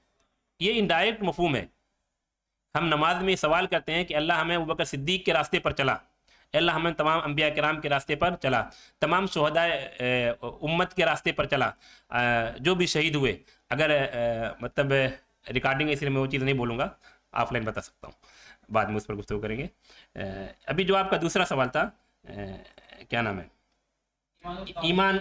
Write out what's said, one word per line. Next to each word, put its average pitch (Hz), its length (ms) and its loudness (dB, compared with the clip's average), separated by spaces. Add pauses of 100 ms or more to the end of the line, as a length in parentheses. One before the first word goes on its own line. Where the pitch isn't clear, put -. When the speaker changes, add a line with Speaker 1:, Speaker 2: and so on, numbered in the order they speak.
(600)
Speaker 1:
ये 196 120 2
इनडायरेक्ट 208 500 2
मफहूम 170 340 0
है। 92 120 -4 (1040)
हम 160 100 0
नमाज 165 380 2
में 190 140 2
सवाल 165 300 2
करते 160 260 -2
हैं 175 140 0
कि 156 80 -4
"अल्लाह 160 260 2
हमें 170 160 0
अबू 165 80 0
बकर 160 200 -2
सिद्दीक 156 400 -2
के 180 80 4
रास्ते 160 260 2
पर 151 140 0
चला, 135 200 2 (640)
अल्लाह 160 220 2
हमें 165 180 0
तमाम 160 260 2
अंबिया 151 300 0
किराम 151 300 0
के 151 80 -4
रास्ते 143 280 0
पर 180 180 0
चला, 131 260 0 (400)
तमाम 180 260 2
शुहदा, 160 400 2
ए, 127 760 -2
उम्मत 160 500 -2
के - 120 0
रास्ते 160 280 0
पर 139 140 -2
चला।" 131 200 2
अ, 117 920 -2
जो 165 160 2
भी 175 120 2
शहीद 156 300 0
हुए, 123 220 2 (320)
अगर, 151 200 2
अ, 120 720 0
मतलब 139 300 -2 (580)
रिकॉर्डिंग 135 380 0
है 147 40 0
इसलिए 143 180 -2
मैं 135 100 0
वो 135 60 0
चीज़ 135 180 -2
नहीं 139 100 2
बोलूँगा, 120 420 -2 (380)
ऑफलाइन 117 300 -2
बता 107 160 -6
सकता - 260 -16
हूँ, 73 80 -18 (560)
बाद 107 180 0
में 107 80 -2
उस 107 80 -4
पर 107 100 -6
गुफ्तगू 104 240 -6
करेंगे। 110 320 -6 (460)
अ, 92 80 -8 (440)
अभी 180 160 0
जो 190 100 2
आपका 190 220 2
दूसरा 170 280 0
सवाल 131 240 0
था, 156 120 0
अ, - 540 -8 (760)
क्या 117 120 0
नाम 98 160 -4
है? 80 120 -14 (920)
Speaker 2:
ईमानुल 190 220 -10
काफिर। 160 240 -2
Speaker 1:
ईमान, 190 300 4